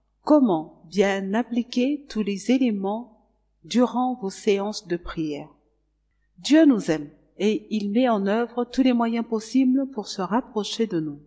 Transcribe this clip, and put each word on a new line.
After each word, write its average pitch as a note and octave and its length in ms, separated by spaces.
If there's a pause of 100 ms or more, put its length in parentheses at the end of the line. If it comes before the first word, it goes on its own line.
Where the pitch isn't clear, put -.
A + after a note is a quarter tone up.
(220)
comment G#3+ 680
bien G3 420
appliquer B3 760
tous G#3+ 140
les G3+ 280
éléments A3+ 760 (380)
durant B3 560
vos F#3+ 100
séances G3+ 560
de E3+ 120
prière. D3+ 500 (880)
Dieu D4+ 280
nous G#3+ 240
aime D#3 180 (300)
et G#3 320
il G3+ 200
met B3 180
en G3+ 180
œuvre A#3 380
tous B3 180
les B3+ 100
moyens A#3 340
possibles B3+ 640
pour G#3 180
se - 120
rapprocher G#3+ 680
de F3+ 140
nous. D3 260